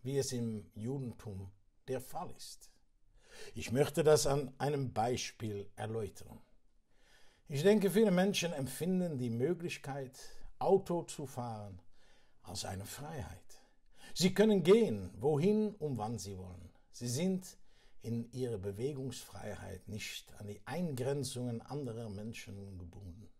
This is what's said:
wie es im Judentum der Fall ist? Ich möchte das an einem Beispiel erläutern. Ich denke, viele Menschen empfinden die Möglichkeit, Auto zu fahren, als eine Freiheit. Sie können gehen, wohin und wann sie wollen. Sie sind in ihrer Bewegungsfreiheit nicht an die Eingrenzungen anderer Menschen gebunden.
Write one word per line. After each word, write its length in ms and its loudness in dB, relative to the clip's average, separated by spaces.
wie 140 -2
es 160 2
im 420 -2
Judentum 760 -6
der 140 -2
Fall 300 -8
ist? 400 -14
Ich 160 -6
möchte 320 2
das 240 8
an 320 0
einem 340 0
Beispiel 840 -2
erläutern. 640 -6
Ich 160 -2
denke, 280 8
viele 200 8
Menschen 440 4
empfinden 640 0
die 120 0
Möglichkeit, 880 -2
Auto 440 4
zu 240 -8
fahren, 520 -8
als 220 -8
eine 220 -6
Freiheit. 560 -10
Sie 180 4
können 300 6
gehen, 480 6
wohin 540 4
und 240 -4
wann 200 -2
sie 200 -8
wollen. 320 -12
Sie 180 -8
sind 500 0
in 320 -4
ihrer 240 -2
Bewegungsfreiheit 1300 -6
nicht 500 -8
an 80 -12
die 180 -12
Eingrenzungen 960 -2
anderer 480 -6
Menschen 680 -10
gebunden. 500 -12